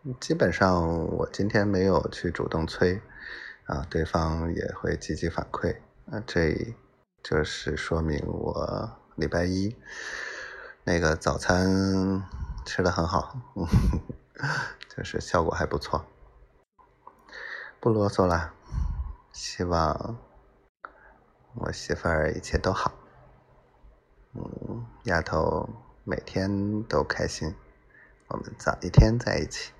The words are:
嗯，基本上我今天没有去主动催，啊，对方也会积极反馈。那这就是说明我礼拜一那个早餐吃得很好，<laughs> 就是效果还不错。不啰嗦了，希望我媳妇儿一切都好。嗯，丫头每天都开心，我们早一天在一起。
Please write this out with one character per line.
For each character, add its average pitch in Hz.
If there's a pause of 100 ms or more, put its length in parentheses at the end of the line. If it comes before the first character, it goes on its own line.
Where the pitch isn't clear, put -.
嗯， 127
基 -
本 117
上 85 (120)
我 80
今 101
天 104
没 95
有 92
去 -
主 -
动 80
催， 92 (640)
啊， 76
对 80
方 80
也 -
会 80
积 80
极 80
反 -
馈。 - (280)
那 107
这 - (480)
就 78
是 -
说 82
明 78
我 - (260)
礼 78
拜 85
一 95 (1080)
那 85
个 80
早 69
餐 95 (420)
吃 -
得 90
很 82
好， 90 (680)
<laughs> -
就 -
是 -
效 85
果 82
还 85
不 -
错。 - (1700)
不 120
啰 104
嗦 95
了， 85 (800)
希 -
望 85 (1400)
我 -
媳 -
妇 -
儿 80
一 -
切 -
都 92
好。 - (1400)
嗯， - (180)
丫 82
头 78 (360)
每 -
天 101
都 71
开 -
心， 87 (720)
我 -
们 -
早 -
一 87
天 113
在 -
一 78
起。 -